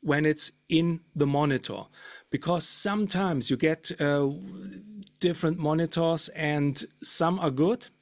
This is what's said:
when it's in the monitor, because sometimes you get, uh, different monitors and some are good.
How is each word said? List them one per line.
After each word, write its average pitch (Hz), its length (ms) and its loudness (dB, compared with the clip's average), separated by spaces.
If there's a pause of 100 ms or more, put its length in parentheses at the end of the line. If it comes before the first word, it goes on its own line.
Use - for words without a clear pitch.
when 151 200 2
it's 151 260 2 (160)
in 165 320 2 (160)
the 143 100 2
monitor, 139 580 0 (460)
because 165 380 -2
sometimes 196 840 0
you 135 60 2
get, 156 340 0 (120)
uh, 143 260 2 (960)
different 170 360 0
monitors 165 800 0
and 147 500 0 (160)
some 175 380 2
are 170 100 0
good. 160 380 0 (140)